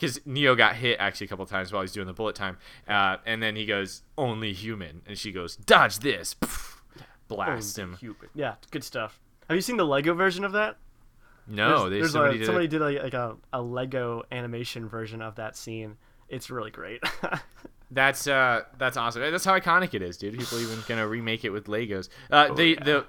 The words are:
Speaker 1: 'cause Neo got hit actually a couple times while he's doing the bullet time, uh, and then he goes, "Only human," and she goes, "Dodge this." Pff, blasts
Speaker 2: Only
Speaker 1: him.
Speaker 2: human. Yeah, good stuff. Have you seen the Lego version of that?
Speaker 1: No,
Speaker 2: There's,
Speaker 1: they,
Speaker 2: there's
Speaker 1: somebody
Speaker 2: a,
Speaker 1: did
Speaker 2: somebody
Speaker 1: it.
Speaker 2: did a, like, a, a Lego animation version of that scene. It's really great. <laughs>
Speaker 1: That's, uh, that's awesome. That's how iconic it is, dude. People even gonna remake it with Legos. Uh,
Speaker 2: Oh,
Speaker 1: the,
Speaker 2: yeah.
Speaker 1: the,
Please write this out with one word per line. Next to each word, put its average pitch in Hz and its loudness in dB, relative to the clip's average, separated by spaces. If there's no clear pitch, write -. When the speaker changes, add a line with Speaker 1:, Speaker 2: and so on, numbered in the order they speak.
Speaker 1:
'cause 131 -2
Neo 135 4
got 113 8
hit 120 2
actually 98 -2
a - -14
couple 95 -8
times 95 -4
while 98 -2
he's 92 -6
doing 98 -6
the 92 -8
bullet 107 -2
time, 95 -6
uh, 98 4
and 113 -2
then 110 -2
he 107 -6
goes, 98 -2
"Only 110 -2
human," 92 -10
and 101 -10
she 107 -8
goes, 87 -6
"Dodge 123 4
this." 110 -4
Pff, - -8
blasts 101 -4
Speaker 2:
Only 90 -8
Speaker 1:
him. 90 -14
Speaker 2:
human. 110 -16
Yeah, 131 -4
good 143 -6
stuff. - -8
Have 165 2
you 190 4
seen 240 -2
the 190 4
Lego 147 2
version 185 2
of 196 -2
that? 214 0
Speaker 1:
No, 107 4
Speaker 2:
There's, - -
Speaker 1:
they, 98 0
Speaker 2:
there's 151 2
Speaker 1:
somebody 143 4
Speaker 2:
a, - -2
Speaker 1:
did 110 0
Speaker 2:
somebody 170 2
Speaker 1:
it. - -2
Speaker 2:
did 156 0
a, 143 0
like, 131 -6
a, 117 -4
a 131 -2
Lego 123 -4
animation 120 -6
version 113 -8
of 110 -8
that 110 -8
scene. 110 -10
It's 127 -10
really 113 -6
great. 107 -12
<laughs> - -10
Speaker 1:
That's, 135 2
uh, 131 4
that's 127 0
awesome. 117 -2
That's 156 0
how 190 4
iconic 180 4
it 104 -2
is, 87 -6
dude. 107 -8
People 117 -4
even 113 -4
gonna 113 0
remake 113 -4
it 110 0
with 104 -6
Legos. 104 -4
Uh, 147 10
Speaker 2:
Oh, 135 0
Speaker 1:
the, 165 6
Speaker 2:
yeah. 156 2
Speaker 1:
the, 143 4